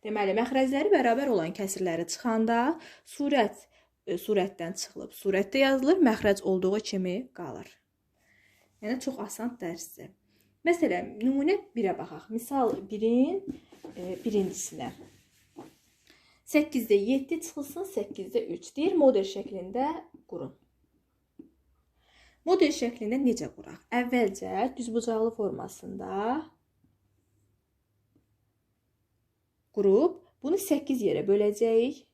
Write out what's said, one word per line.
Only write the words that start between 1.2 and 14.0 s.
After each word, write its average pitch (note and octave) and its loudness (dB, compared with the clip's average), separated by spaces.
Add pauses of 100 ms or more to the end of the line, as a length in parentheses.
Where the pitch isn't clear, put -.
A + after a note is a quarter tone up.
olan F3+ 0
kəsirləri F3+ -2
çıxanda A#3 0 (280)
surət, C#4 0 (400)
e, F3 -4
surətdən F#3+ -2
çıxılıb, - -12
surətdə G3 0
yazılır, C4+ 4
məxrəc G#3+ 4
olduğu F#3+ 0
kimi F#3 -4 (180)
qalır. C#3 -12 (1120)
Yəni, A#3+ -4
çox B3+ -6
asan A3+ -8
dərsdir. - -10 (560)
Məsələn, C4+ 2
nümunə C#4 2 (160)
birə G3 0
baxaq. - -14
Misal A#3 -2 (160)
birin, B3 2 (520)
e, F3+ -10